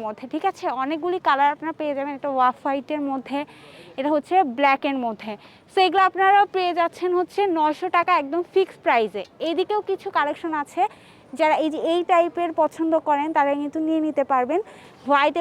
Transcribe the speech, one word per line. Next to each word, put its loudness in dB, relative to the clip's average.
মধ্যে, -10
ঠিক -4
আছে? -8
অনেকগুলি -4
কালার 4
আপনারা -6
পেয়ে -2
যাবেন। -4
এটা -6
অফ -2
হোয়াইটের -4
মধ্যে, -6
এটা -2
হচ্ছে -2
ব্ল্যাকের 2
মধ্যে। -8
So, -4
এগুলো 2
আপনারা 4
পেয়ে 0
যাচ্ছেন -2
হচ্ছে -2
নয়শো 0
টাকা 0
একদম -4
ফিক্সড 0
প্রাইসে। 0
এদিকেও -2
কিছু -6
কালেকশন -4
আছে, -4
যারা 2
এই 0
যে -6
এই 0
টাইপের 2
পছন্দ 0
করেন, 0
তারা 2
কিন্তু -6
নিয়ে 0
নিতে 0
পারবেন। 0
হোয়াইট 2